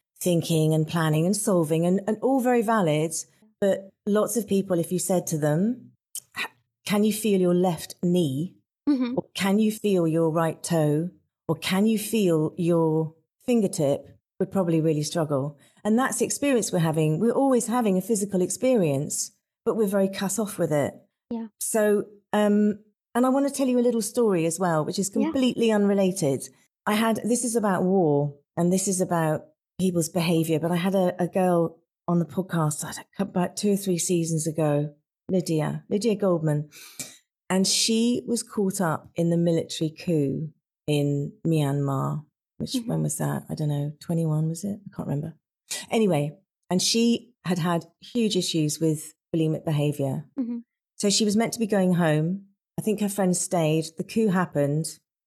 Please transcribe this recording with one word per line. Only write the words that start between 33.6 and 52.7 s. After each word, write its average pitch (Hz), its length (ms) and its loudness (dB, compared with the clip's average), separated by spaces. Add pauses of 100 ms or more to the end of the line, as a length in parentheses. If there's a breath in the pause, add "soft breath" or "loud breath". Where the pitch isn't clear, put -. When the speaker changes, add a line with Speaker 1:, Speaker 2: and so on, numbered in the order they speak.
Speaker 1:
or 196 40 2
three 190 220 -2
seasons 165 480 -2
ago, 151 480 0 (340)
Lydia, 156 640 -2
Lydia 208 240 0
Goldman. 156 540 0 (840 loud breath)
And 190 160 2
she 226 580 0
was 226 200 -4
caught 190 360 -2
up 160 360 -2
in 170 140 0
the 170 60 2
military 165 540 0
coup 151 600 -2 (360)
in 143 460 0 (120)
Myanmar, 143 800 0 (340)
which, 151 140 -8
Speaker 2:
Mm-hmm. 233 180 -4
Speaker 1:
when 160 120 -2
was 151 160 -4
that? 143 300 -4
I 156 60 -8
don't 156 140 -2
know, 147 320 -2
twenty-one, 160 480 -2
was 165 160 -8
it? 202 200 -8
I 196 120 -20
can't - 120 -8
remember. 156 260 -4 (580 loud breath)
Anyway, 170 400 2 (380)
and 180 120 2
she 233 480 0 (140)
had 175 140 -2
had 165 280 0 (140)
huge 214 360 -2
issues 156 440 -2
with 156 340 -2 (180)
bulimic 160 320 0
behavior. 147 600 -2 (140)
Speaker 2:
Mm-hmm. 240 200 -6 (380)
Speaker 1:
So 208 120 -2
she 202 160 2
was 208 120 2
meant 226 160 0
to 233 80 -6
be 214 80 -2
going 185 260 2
home. 165 540 0 (320)